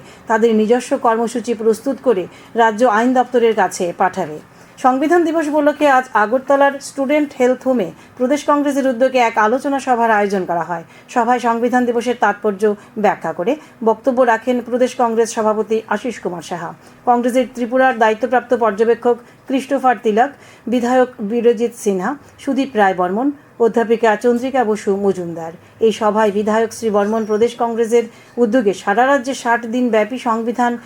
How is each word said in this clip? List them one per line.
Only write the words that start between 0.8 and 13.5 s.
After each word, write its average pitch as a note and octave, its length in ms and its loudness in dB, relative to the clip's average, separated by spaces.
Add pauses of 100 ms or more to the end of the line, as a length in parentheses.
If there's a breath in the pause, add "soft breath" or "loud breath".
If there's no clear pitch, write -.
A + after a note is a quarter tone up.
কর্মসূচি A#3 560 -2
প্রস্তুত A3 500 -2
করে F#3 240 0 (280 loud breath)
রাজ্য A3+ 300 2
আইন A#3+ 280 2
দপ্তরের A#3+ 400 2
কাছে F#3 440 -2
পাঠাবে। F3 420 -2 (380 loud breath)
সংবিধান D4 460 2
দিবস D#4 240 -2
উপলক্ষে D4 400 2
আজ C4 160 4 (100)
আগরতলার C4 580 2 (100)
স্টুডেন্ট C#4+ 480 -2 (100)
হেলথ B3+ 280 0
হোমে A3 240 0 (260 loud breath)
প্রদেশ C4+ 300 0
কংগ্রেসের C#4+ 400 0
উদ্যোগে B3+ 300 0
এক A3+ 200 2
আলোচনা C4 420 0
সভার A#3 320 0
আয়োজন G3+ 340 0
করা E3+ 160 -2
হয়। E3 220 -6 (260 loud breath)
সভায় B3 300 0
সংবিধান A#3+ 460 0
দিবসের A#3 340 -2
তাৎপর্য G#3 560 0 (220 loud breath)
ব্যাখ্যা E3+ 360 -2
করে G3 220 -2 (280 loud breath)